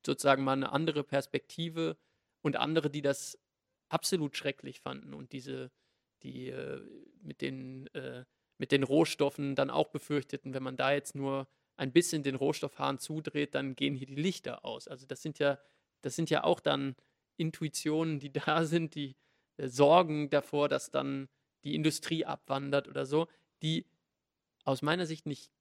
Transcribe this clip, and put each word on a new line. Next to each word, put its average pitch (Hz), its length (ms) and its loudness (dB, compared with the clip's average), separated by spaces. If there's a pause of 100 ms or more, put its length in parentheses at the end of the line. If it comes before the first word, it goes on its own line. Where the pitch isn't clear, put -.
sozusagen 139 400 4
mal 135 80 2
eine 135 200 0
andere 147 300 0
Perspektive 160 920 -4 (460)
und 143 140 0
andere, 147 340 0
die 147 100 -6
das - 380 -2 (500)
absolut 156 480 -2
schrecklich 139 440 -6
fanden 139 340 -10
und 139 180 -14
diese, 131 380 -10 (520)
die, 127 280 -12
äh, 135 320 -10 (400)
mit 147 180 -14
den, 131 540 -8
äh, 127 320 -10 (320)
mit - 140 0
den 139 100 6
Rohstoffen 143 720 2
dann 135 160 0
auch 151 180 2
befürchteten, 139 640 -6
wenn 131 100 -6
man 127 140 -6
da 131 160 2
jetzt 143 220 -2
nur 135 340 -4 (280)
ein 131 160 -4
bisschen 156 300 4
den 135 140 0
Rohstoffhahn 139 600 -2
zudreht, 156 560 -4
dann 135 220 -2
gehen 139 180 0
hier 131 120 -8
die 135 80 -16
Lichter 147 500 -4
aus. - 240 -10
Also 131 180 -14
das 135 160 -10
sind 151 160 -8
ja, 143 200 4 (440)
das 127 140 -6
sind 165 140 0
ja 147 140 2
auch 170 160 4
dann 139 360 0 (400)
Intuitionen, 156 840 -2
die 139 120 -10
<laughs> - 0 -
da 160 320 2
sind, 160 300 0
die, 139 220 -8 (400)
äh, 135 120 -4
sorgen 147 640 6
davor, 147 380 2
dass 139 220 0
dann 139 380 -2 (360)
die 147 100 -4
Industrie 156 500 0
abwandert 139 640 -2
oder 139 180 -4
so, 156 220 2 (340)
die 160 240 0 (800)
aus 135 180 0
meiner 165 240 2
Sicht 156 200 -8
nicht - 340 -8